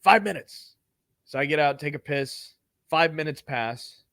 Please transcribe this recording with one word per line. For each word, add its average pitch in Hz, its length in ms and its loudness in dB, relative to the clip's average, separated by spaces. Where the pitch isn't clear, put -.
Five 208 200 6
minutes. - 520 -10
So - 140 -10
I 139 80 0
get 151 120 0
out, 143 200 2
take 147 160 -6
a 147 40 -10
piss. - 560 -6
Five 160 240 2
minutes 156 260 -6
pass. 120 640 -8